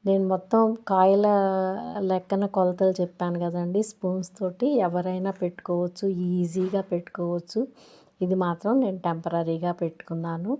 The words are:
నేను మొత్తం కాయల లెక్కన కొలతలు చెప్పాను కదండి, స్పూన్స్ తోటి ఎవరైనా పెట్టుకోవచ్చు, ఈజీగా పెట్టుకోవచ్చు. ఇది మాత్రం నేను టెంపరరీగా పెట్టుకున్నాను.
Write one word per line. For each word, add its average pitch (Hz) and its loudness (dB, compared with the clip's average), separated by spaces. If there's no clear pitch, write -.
నేను 196 4
మొత్తం 185 2
కాయల 196 6
లెక్కన 185 0
కొలతలు 185 4
చెప్పాను 175 -2
కదండి, 175 -2
స్పూన్స్ 185 -4
తోటి 185 -2
ఎవరైనా 185 -2
పెట్టుకోవచ్చు, 175 -4
ఈజీగా 185 0
పెట్టుకోవచ్చు. 175 -4
ఇది 185 0
మాత్రం 175 -2
నేను 190 -2
టెంపరరీగా 165 -2
పెట్టుకున్నాను. 165 -6